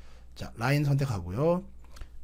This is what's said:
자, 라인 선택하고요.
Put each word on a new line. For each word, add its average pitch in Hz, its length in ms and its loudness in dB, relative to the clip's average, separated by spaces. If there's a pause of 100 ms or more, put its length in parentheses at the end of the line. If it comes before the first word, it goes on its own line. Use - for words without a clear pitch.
(340)
자, - 220 -8
라인 139 280 4
선택하고요. 139 840 2 (580)